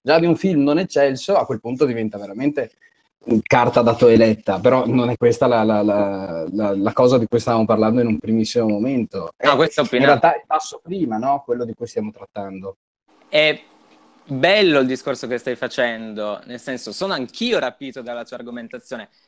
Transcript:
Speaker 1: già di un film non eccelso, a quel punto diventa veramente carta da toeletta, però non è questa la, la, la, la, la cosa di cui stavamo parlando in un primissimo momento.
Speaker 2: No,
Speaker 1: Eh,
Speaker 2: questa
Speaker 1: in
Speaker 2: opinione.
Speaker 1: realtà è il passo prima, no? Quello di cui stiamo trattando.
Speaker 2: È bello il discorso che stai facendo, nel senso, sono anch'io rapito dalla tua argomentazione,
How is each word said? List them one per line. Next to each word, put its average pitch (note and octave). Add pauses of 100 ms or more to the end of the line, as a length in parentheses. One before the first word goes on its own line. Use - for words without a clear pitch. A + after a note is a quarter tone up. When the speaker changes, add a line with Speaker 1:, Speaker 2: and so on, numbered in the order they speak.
Speaker 1:
già D3+
di E3+
un E3+
film E3
non D3
eccelso, C#3
a B2+
quel A2+
punto C3
diventa A2+
veramente A#2 (720)
carta A#2+
da A2+
toeletta, A2
però B2
non B2
è A#2
questa A#2+
la, A#2+
la, G#2+
la, G2
la, G2+
la G2+
cosa B2+
di A2+
cui A#2+
stavamo A2+
parlando A2
in A#2
un G#2+
primissimo A2
momento. G#2+
Speaker 2:
No, C#3+
Speaker 1:
Eh, C#3
Speaker 2:
questa D3+
Speaker 1:
in A#2
Speaker 2:
opinione. C#3
Speaker 1:
realtà D#3+
è -
il -
passo D#3
prima, E3
no? C3+
Quello A#2+
di A2+
cui A#2+
stiamo G#2+
trattando. G2 (500)
Speaker 2:
È D3+ (600)
bello E3
il C3
discorso B2+
che A#2+
stai A#2+
facendo, A2+
nel A#2+
senso, A#2+
sono G3
anch'io E3+
rapito C3
dalla A#2+
tua B2
argomentazione, A#2+ (180)